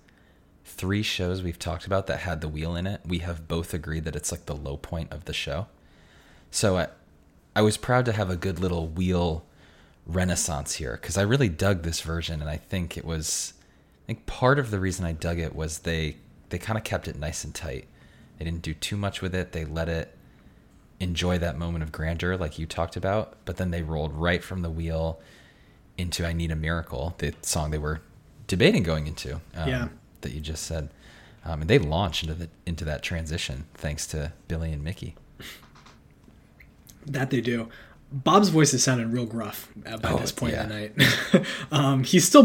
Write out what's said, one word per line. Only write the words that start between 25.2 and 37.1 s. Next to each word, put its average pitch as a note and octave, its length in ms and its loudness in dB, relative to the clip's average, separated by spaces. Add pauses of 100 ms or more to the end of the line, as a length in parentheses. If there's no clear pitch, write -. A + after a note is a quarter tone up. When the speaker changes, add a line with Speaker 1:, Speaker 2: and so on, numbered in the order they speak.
Speaker 1:
into E2+ 280 -2
I E2+ 60 -2
Need E2 200 0
a D#2+ 40 0
Miracle, D#2+ 640 -2
the D2 240 -2
song D2+ 280 0
they D2+ 80 -2
were D2+ 220 -2 (460)
debating A#2 380 4
going D#2 220 -2
into, D2 280 -8 (200)
um, E2+ 140 -4
Speaker 2:
Yeah. A#2+ 200 -2 (340)
Speaker 1:
that - 100 -8
you D2 80 -8
just D#2 240 -8
said. D#2 240 -6 (560)
Um, E2 160 -4
and D#2+ 80 -4
they A#2+ 100 8
launched E2 440 0
into D#2 120 -4
the, E2 140 -8 (160)
into E2 220 -6
that D2+ 160 -4
transition D2+ 720 -6
thanks D2+ 340 -6
to D2+ 240 -4 (160)
Billy D#2+ 240 -2
and D2 100 -4
Mickey. D#2+ 340 -8 (1900)
Speaker 2:
That C3+ 240 -2